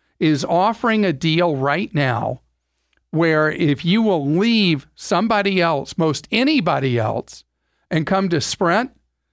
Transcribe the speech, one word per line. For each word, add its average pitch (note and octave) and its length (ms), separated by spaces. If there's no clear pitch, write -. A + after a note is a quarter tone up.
is D#3 260
offering G#3+ 600
a F3+ 80
deal D#3+ 440
right C#3+ 380
now B2 460
where D#3 400
if D3 360
you G#3 160
will F3+ 240
leave F3+ 680
somebody G3 680
else, D#3+ 340
most D#3+ 340
anybody F3 680
else, A2 440
and D#3+ 160
come F#3+ 220
to E3 100
Sprint, F#3+ 520